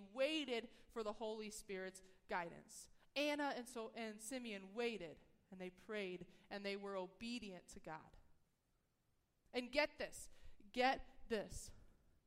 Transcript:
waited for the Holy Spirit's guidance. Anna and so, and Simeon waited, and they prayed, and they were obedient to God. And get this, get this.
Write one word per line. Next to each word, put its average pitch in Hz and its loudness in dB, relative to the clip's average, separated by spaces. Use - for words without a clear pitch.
waited 254 4
for 226 0
the 208 2
Holy 220 -2
Spirit's 190 -4
guidance. 170 -2
Anna 294 6
and 240 -2
so, 226 -4
and 220 -2
Simeon 226 -2
waited, 208 0
and 185 -8
they 185 -2
prayed, 185 -2
and 202 -2
they 196 2
were 196 -2
obedient 190 -4
to 202 -8
God. 160 -6
And 247 0
get 294 6
this, - -4
get 247 8
this. - 0